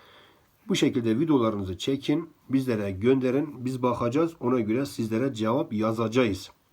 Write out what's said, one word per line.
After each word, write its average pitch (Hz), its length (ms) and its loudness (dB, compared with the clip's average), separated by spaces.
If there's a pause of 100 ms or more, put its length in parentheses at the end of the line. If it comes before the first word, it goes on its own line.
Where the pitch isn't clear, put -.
(680)
Bu 196 80 0
şekilde 120 440 2
videolarınızı 110 580 2
çekin. 147 520 -2 (200)
Bizlere 120 420 0
gönderin. 127 760 0
Biz 127 180 -4
bakacağız. 127 560 0
Ona 123 200 0
göre 113 260 0
sizlere 120 480 -2
cevap 113 400 -2
yazacağız. 110 800 0 (220)